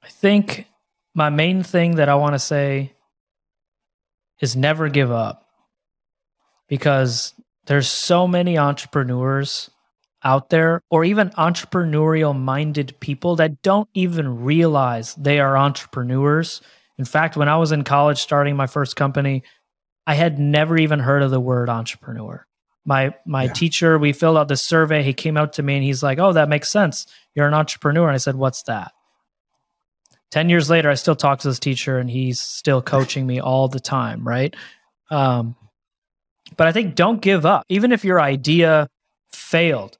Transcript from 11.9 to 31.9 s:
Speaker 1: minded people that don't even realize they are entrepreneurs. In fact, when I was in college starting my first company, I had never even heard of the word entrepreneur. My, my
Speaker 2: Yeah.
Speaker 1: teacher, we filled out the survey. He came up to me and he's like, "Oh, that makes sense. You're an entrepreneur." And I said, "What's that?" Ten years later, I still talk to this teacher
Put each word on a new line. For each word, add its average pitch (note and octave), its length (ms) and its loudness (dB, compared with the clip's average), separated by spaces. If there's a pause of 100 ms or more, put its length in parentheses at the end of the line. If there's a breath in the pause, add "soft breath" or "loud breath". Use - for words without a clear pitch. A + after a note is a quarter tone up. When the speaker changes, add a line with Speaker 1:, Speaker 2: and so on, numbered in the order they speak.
Speaker 1:
minded C#3 600 -4
people D#3+ 380 -4
that D#3 240 0
don't G3+ 320 0
even D#3 500 -4
realize C#3 720 0
they C#3+ 240 0
are C3+ 180 2
entrepreneurs. C#3 1040 -2 (360 soft breath)
In C3 80 -6
fact, D#3+ 300 -2
when D3 140 2
I D#3 80 2
was D#3+ 140 0
in D3 120 -2
college C#3+ 360 2
starting C#3+ 360 0
my C#3 120 -2
first C#3 280 -4
company, C#3 480 -2 (640 soft breath)
I D3+ 80 2
had D#3 240 0
never D3+ 380 2
even D3+ 220 2
heard C#3 240 2
of C3 80 0
the C3 80 2
word B2 300 -2
entrepreneur. A2+ 760 -10 (400)
My, C3+ 280 0 (120)
my C3+ 200 -2
Speaker 2:
Yeah. C3 80 -2
Speaker 1:
teacher, E3 440 2
we D3 160 2
filled D#3+ 240 2
out D3 100 2
the C#3 100 -2
survey. D#3 460 2
He C3+ 100 0
came D#3 240 -4
up D3+ 160 -2
to D3+ 100 -6
me C#3 120 -2
and C#3 80 -2
he's C#3 200 -2
like, C#3 160 -2
"Oh, F#3 140 4
that D3+ 160 2
makes D3 200 -2
sense. G3 380 0 (260 soft breath)
You're D3 140 0
an D3 60 2
entrepreneur." D#3 540 0
And C#3+ 80 0
I - 20 -2
said, C3+ 180 -2
"What's C3 280 -4
that?" G#2 280 -8 (1400)
Ten E3 180 2
years E3 200 2
later, D#3+ 200 4
I C#3+ 60 2
still D3+ 200 0
talk C#3 240 0
to - 80 -4
this B2+ 120 -2
teacher C3 380 -4